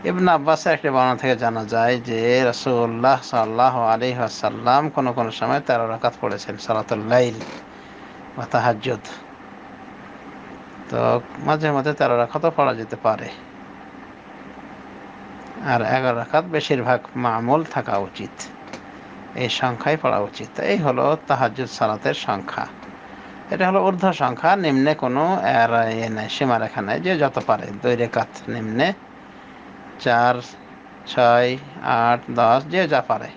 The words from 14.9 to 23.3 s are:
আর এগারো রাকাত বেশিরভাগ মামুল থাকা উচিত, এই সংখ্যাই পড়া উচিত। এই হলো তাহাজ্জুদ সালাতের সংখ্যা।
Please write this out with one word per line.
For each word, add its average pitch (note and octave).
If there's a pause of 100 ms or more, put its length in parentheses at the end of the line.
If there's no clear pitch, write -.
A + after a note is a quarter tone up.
আর A#2+ (160)
এগারো B2+
রাকাত D#3 (100)
বেশিরভাগ B2+ (240)
মামুল A#2 (140)
থাকা A#2+ (120)
উচিত, F#2 (1080)
এই A#2+ (120)
সংখ্যাই B2+
পড়া A2+ (100)
উচিত। - (200)
এই G3+
হলো B2+ (240)
তাহাজ্জুদ B2
সালাতের A2+ (120)
সংখ্যা। G#2 (840)